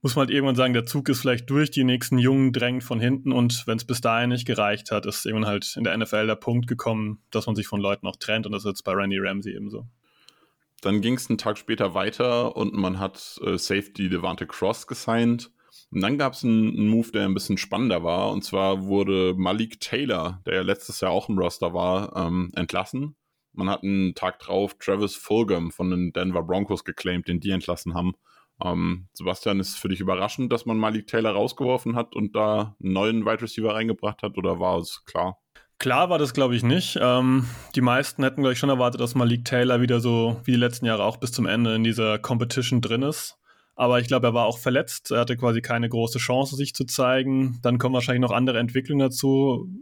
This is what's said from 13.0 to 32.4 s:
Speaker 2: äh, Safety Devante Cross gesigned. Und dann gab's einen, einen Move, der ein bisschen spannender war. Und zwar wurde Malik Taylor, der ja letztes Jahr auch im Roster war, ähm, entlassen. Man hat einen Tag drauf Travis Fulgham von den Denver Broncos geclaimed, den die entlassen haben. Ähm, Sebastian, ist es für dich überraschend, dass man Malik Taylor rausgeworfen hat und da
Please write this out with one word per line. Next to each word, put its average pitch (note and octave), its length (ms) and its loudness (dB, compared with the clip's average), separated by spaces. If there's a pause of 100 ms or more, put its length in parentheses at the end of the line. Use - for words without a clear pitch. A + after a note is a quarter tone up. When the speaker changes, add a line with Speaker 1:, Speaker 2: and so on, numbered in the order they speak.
Speaker 2:
äh, F#2 140 0
Safety G2 500 -2
Devante F2+ 380 -4
Cross - 400 -4
gesigned. A#2 640 0 (400)
Und - 100 -2
dann A2 160 0
gab's C#3 260 -2
einen, A2+ 280 4
einen G#2 180 0
Move, A2+ 240 2
der G2+ 140 0
ein F#2+ 80 2
bisschen F#2+ 240 -2
spannender G2+ 440 -2
war. F2+ 280 0
Und G2 120 -4
zwar F#2+ 440 0
wurde F#2+ 500 2
Malik G2+ 440 -2
Taylor, F#2 680 -4
der E2+ 80 -2
ja F#2 80 0
letztes - 400 -4
Jahr F#2+ 80 2
auch F#2 180 0
im G2+ 100 0
Roster F2 360 -2
war, F2+ 420 0
ähm, F2+ 380 -2
entlassen. B2+ 640 -4 (360)
Man F#2+ 160 -4
hat G2 140 -2
einen F#2+ 320 0
Tag - 240 -4
drauf F#2+ 400 -2
Travis G2+ 380 -2
Fulgham F#2+ 560 0
von F#2 180 -2
den F2+ 240 0
Denver F2+ 280 0
Broncos F2+ 420 -2
geclaimed, F2+ 440 -4
den F2 120 0
die G2 100 -4
entlassen F2 420 -4
haben. F2+ 220 -2 (480)
Ähm, F2 520 -2
Sebastian, F#2+ 440 -2
ist F#2+ 120 -2
es - 60 -10
für - 120 -6
dich F#2+ 120 -2
überraschend, G2 520 -2
dass A#2+ 140 -2
man A2+ 100 0
Malik A2 300 -2
Taylor A2 260 0
rausgeworfen B2 640 0
hat A#2 180 -4
und G#2 220 -2
da G#2+ 440 0